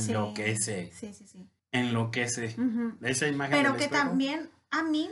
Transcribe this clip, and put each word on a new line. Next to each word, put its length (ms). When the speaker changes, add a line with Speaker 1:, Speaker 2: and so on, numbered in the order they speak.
Speaker 1:
enloquece. 840
Speaker 2:
sí, 200
sí, 140
sí. 220
Speaker 1:
Enloquece. 880
Speaker 2:
Ujú. 440
Speaker 1:
Esa 260
imagen 300
Speaker 2:
Pero 120
Speaker 1:
del 80
Speaker 2:
que 80
Speaker 1:
espejo. 220
Speaker 2:
también 420
a 120
mí 280